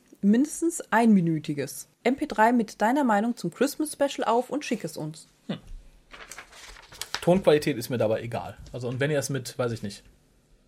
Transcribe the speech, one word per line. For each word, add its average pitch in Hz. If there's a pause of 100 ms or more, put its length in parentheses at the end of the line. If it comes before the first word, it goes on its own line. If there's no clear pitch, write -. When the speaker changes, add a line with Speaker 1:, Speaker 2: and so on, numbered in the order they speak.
(200)
Speaker 1:
mindestens 294 (120)
einminütiges 165 (140)
M 254
P 302
drei 226
mit 226
deiner 269
Meinung 226
zum 175
Christmas 302
Special -
auf 240
und 294
schick -
es -
uns. - (180)
Speaker 2:
Hm. - (1600)
Tonqualität 160
ist 113
mir 127
dabei 110
egal. 110 (160)
Also, 123
und 123
wenn 143
ihr 147
es 139
mit, 131
weiß 123
ich 110
nicht, 101 (640)